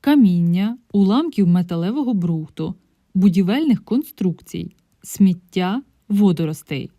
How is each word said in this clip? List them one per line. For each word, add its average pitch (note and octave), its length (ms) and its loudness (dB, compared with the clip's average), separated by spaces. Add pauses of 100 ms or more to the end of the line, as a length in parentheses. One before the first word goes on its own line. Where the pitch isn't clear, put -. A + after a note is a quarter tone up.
каміння, G3 760 2 (140)
уламків G#3 540 2
металевого F3+ 680 0
брухту, E3+ 600 -4 (400)
будівельних G3+ 720 2
конструкцій, F3+ 920 -6 (260)
сміття, F#3 800 -4 (260)
водоростей. E3 920 -2